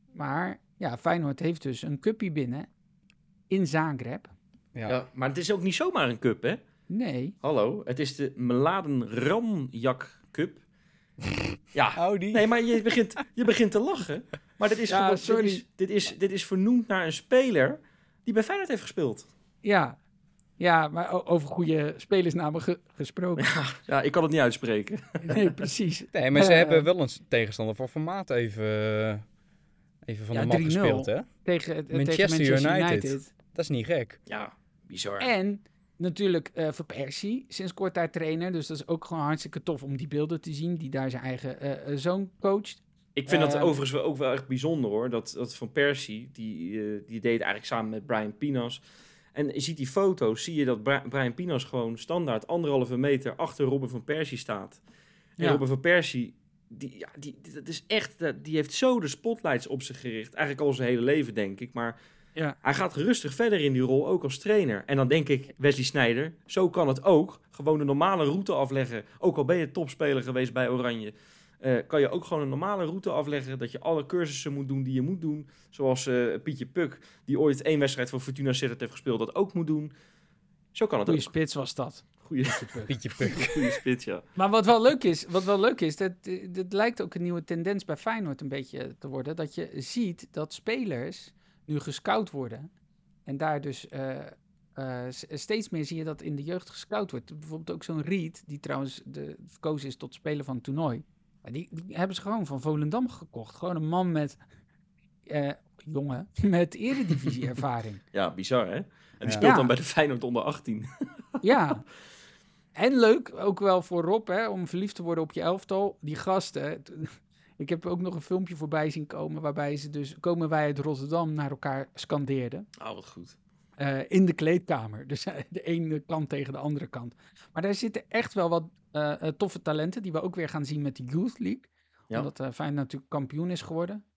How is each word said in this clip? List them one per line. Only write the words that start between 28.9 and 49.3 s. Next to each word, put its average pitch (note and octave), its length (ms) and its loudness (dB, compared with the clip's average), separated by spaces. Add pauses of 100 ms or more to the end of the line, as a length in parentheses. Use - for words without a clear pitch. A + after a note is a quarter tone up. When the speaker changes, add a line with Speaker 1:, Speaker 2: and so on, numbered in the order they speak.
Speaker 2:
even G#2+ 200 -8
van A#2 100 -4
Speaker 1:
Ja, B2+ 60 0
Speaker 2:
de C#3+ 60 2
mat - 80 4
Speaker 1:
drie E3 120 4
nul E3+ 140 4
Speaker 2:
gespeeld, C3+ 240 2
hè? B2 140 0 (240)
Speaker 1:
tegen, E3 320 0
eh, D#3 60 -4
tegen D#3 140 -6
Speaker 2:
Manchester D#3+ 340 4
Speaker 1:
Manchester C#3+ 500 4
Speaker 2:
United. E3+ 240 2
Speaker 1:
United. C3+ 300 -4 (200)
Speaker 2:
Dat E3+ 100 -4
is - 60 -6
niet A#2+ 160 0
gek. C3+ 380 -2
Speaker 3:
Ja, - 340 -10 (300)
bizar. G3+ 320 -6
Speaker 1:
En G3+ 420 0 (340)
natuurlijk, F3 580 0
eh, D3+ 180 0
Van D3 140 -8
Persie, G3+ 600 -6
sinds F#3 260 -8
kort F#3+ 200 -2
daar E3+ 180 0
trainer. E3 400 -2
Dus D#3+ 160 -2
dat D#3+ 100 -6
is C3+ 100 -12
ook E3 180 -2
gewoon D#3+ 180 -4
hartstikke D3+ 400 -2
tof C#3 200 -2
om C#3 140 -4
die C#3+ 100 -6
beelden D3+ 340 -2
te D#3+ 120 -8
zien, E3 220 -2
die D#3+ 140 -6
daar C3+ 200 -2
zijn B2 140 -6
eigen, C3 360 -6
eh, C#3 320 -4
eh, C#3+ 60 -2
zoon F3+ 320 -2 (100)
coacht. G3+ 420 0 (320)
Speaker 3:
Ik C3+ 160 -2
vind E3 120 6
dat C#3+ 120 4
Speaker 1:
Ehm, - 100 2
Speaker 3:
overigens C#3 280 2
wel, C#3 120 0
ook D3 140 0
wel C3 140 0
echt C3 160 -2
bijzonder, C3 420 0
hoor. A2+ 200 0
Dat, A2+ 260 -4
dat A#2 200 -6
Van A2 160 -10
Persie, C3+ 600 -2
die, G#2+ 480 -6
eh, G#2 260 -4
die A2+ 120 -8
deed A#2 200 2
eigenlijk G2+ 260 -2
samen A2 240 -2
met A2 160 -8
Brian G#2+ 320 -2
Pinas. B2+ 440 -2 (520)